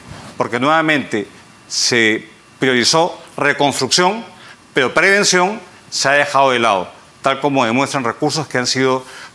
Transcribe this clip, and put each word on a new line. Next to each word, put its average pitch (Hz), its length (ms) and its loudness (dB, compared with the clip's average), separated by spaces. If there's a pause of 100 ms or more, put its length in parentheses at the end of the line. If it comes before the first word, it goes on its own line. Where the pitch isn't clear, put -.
(360)
porque 117 220 -2
nuevamente 147 680 0 (420)
se 110 580 0 (320)
priorizó 131 600 0 (180)
reconstrucción, 143 880 0 (480)
pero 127 220 0
prevención 196 680 2 (300)
se - 180 -2
ha 135 40 4
dejado 139 380 2
de 123 80 2
lado, 101 300 2 (340)
tal 135 180 0
como 135 240 0
demuestran 127 400 -2
recursos 143 420 -2
que - 120 -4
han 123 80 -2
sido 131 380 0 (300)